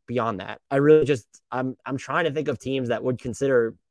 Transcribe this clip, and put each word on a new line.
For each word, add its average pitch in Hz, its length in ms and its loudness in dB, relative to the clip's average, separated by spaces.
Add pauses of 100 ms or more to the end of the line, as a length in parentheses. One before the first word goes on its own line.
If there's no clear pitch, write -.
beyond 113 340 -2
that. - 180 -12 (100)
I 139 80 0
really 151 280 6
just, 131 200 -2 (240)
I'm, 127 360 -6
I'm 131 100 -6
trying 156 300 -2
to 151 60 -2
think 147 180 -4
of 123 100 -4
teams 131 300 -4
that 117 120 -2
would 123 200 -4
consider 123 540 0 (160)